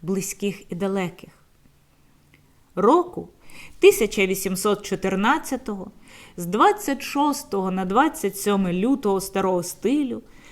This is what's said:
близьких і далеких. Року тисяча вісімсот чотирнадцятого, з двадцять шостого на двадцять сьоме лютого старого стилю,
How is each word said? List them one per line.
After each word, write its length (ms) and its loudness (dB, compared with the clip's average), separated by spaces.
близьких 680 -6
і 20 -8
далеких. 560 -4
Року 540 2
тисяча 480 4
вісімсот 560 0
чотирнадцятого, 1080 -2
з 100 -8
двадцять 560 2
шостого 680 -2
на 140 -2
двадцять 540 0
сьоме 340 0
лютого 480 0
старого 420 -2
стилю, 600 -2